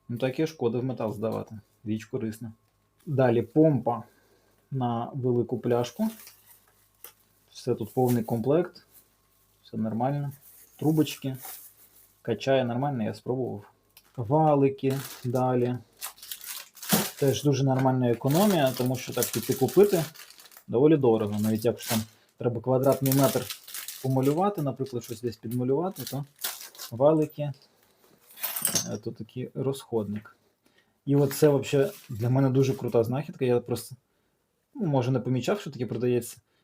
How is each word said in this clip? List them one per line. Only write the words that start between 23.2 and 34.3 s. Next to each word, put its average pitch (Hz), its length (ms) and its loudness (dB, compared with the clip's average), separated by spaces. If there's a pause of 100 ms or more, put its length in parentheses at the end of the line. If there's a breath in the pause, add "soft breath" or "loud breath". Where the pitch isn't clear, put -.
помалювати, 147 580 0
наприклад, 127 420 -6
щось 110 180 -14
десь 117 160 -6
підмалювати, 131 640 -4
то 139 220 -8 (640)
валики, 147 600 2 (1400)
е, 110 140 -6
то 117 80 -8
такий 117 420 -12
розходник. 117 840 -6 (680 soft breath)
І 139 100 2
от 139 180 2
це 156 140 6
вообще 139 440 2 (180)
для 117 200 -2
мене 135 200 4
дуже 131 240 2
крута 120 300 0
знахідка. 131 420 -6
Я 120 140 4
просто, 120 360 -8 (800)